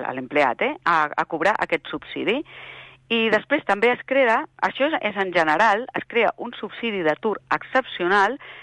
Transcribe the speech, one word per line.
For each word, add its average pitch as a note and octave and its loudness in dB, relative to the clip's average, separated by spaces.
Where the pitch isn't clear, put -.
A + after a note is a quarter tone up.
a C3 -6
l'empleat, C3 0
eh, C#4 -2
a, D#3+ 2
a - -2
cobrar E3+ 0
aquest E3+ -4
subsidi. D#3 -4
I A3+ 2
després G#3+ 0
també G3+ 2
es A#3+ -2
crea, C4 2
això B3+ 0
és, D#4+ -2
és G3+ -4
en F#3+ -2
general, F3+ 4
es E3+ -6
crea A3 2
un A#3 -10
subsidi G#3 -4
d'atur D#3 0
excepcional G3+ 0